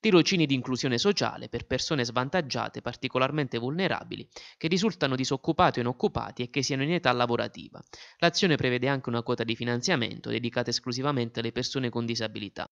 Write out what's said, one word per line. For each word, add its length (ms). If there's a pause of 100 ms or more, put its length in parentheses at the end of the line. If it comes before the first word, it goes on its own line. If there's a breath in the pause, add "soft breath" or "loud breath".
Tirocini 440
di 80
inclusione 440
sociale 500
per 160
persone 400
svantaggiate 760
particolarmente 760
vulnerabili, 720 (300 loud breath)
che 100
risultano 480
disoccupate 640
o 40
inoccupati 600
e 80
che 140
siano 180
in 100
età 200
lavorativa. 680 (380 loud breath)
L'azione 380
prevede 320
anche 220
una 120
quota 220
di 100
finanziamento 760
dedicata 420
esclusivamente 680
alle 140
persone 360
con 160
disabilità. 680